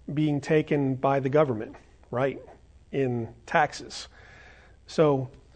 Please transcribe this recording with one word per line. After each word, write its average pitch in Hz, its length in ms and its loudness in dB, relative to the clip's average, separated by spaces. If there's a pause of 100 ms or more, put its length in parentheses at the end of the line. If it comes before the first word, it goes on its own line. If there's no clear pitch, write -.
(120)
being 147 300 0
taken 143 540 0
by 139 240 2
the 135 100 -2
government, 135 460 0 (340)
right, 127 320 -2 (500)
in 123 400 -2 (140)
taxes. - 640 -2 (800)
So 139 420 2 (260)